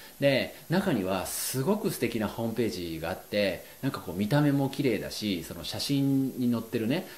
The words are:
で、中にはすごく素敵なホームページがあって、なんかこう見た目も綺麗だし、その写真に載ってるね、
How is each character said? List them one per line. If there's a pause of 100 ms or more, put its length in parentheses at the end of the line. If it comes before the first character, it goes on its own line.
(200)
で、 (140)
中
に
は
す
ご
く
素
敵
な
ホ
ー
ム
ペ
ー (240)
ジ
が
あ
っ
て、 (180)
な
ん
か
こ
う
見
た
目
も
綺
麗
だ
し、
そ
の
写
真
に
載
っ
て
る
ね、